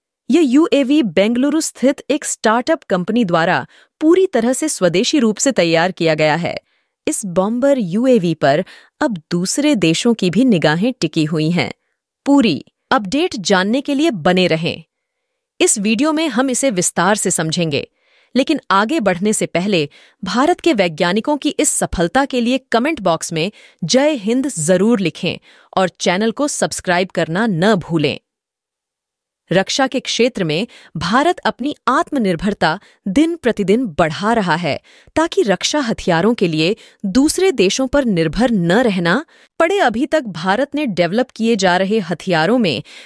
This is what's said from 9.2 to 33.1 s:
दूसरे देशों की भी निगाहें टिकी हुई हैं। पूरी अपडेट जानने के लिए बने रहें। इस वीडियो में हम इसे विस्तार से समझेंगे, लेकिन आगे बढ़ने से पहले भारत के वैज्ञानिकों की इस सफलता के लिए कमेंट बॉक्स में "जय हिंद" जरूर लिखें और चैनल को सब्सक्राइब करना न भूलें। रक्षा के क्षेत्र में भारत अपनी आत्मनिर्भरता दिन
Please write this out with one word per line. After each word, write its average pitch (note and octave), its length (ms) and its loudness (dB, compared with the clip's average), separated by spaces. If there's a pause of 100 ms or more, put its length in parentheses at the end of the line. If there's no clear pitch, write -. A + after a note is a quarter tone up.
दूसरे C#4 440 0
देशों F#3 380 2
की F#3+ 160 -2
भी G3+ 160 2
निगाहें F3+ 540 2
टिकी D#3 260 -2
हुई D#3 260 -2
हैं। E3 200 -2 (540)
पूरी B3 400 2 (260)
अपडेट C4+ 440 -2
जानने G3+ 460 0
के C#4+ 140 -4
लिए D4+ 160 0
बने F3+ 360 2
रहें। D#3+ 360 -4 (800)
इस E4+ 180 2
वीडियो A3+ 340 0
में D#4+ 140 0
हम C4 220 0
इसे C4 200 0
विस्तार F3+ 460 0
से G3+ 160 -2
समझेंगे, D#3+ 580 -2 (460)
लेकिन C#4 240 0 (120)
आगे A3 280 2
बढ़ने G3 340 0
से F#3 120 -4
पहले E3+ 440 -2 (340)
भारत B3+ 360 0
के E4 140 2
वैज्ञानिकों F#3 640 0
की D4 120 -4
इस - 200 0
सफलता - 560 0
के B3+ 160 -2
लिए B3 180 0 (120)
कमेंट B3+ 300 0
बॉक्स E3+ 320 -2
में E3 180 -2 (320)
"जय C4 280 2
हिंद" B3 360 -2
जरूर F#3+ 520 2
लिखें E3+ 380 -4 (400)
और F#3 120 0
चैनल G3+ 420 -2
को C#4 160 -2
सब्सक्राइब F#3 600 -2
करना F3 400 -2
न G3+ 280 2
भूलें। D3+ 440 -2 (1300)
रक्षा F#3+ 360 0
के C4 120 -4
क्षेत्र A#3 440 -2
में E3 240 -2 (300)
भारत B3 420 0
अपनी B3 360 -4 (120)
आत्मनिर्भरता G3+ 920 0 (280)
दिन D#4 280 2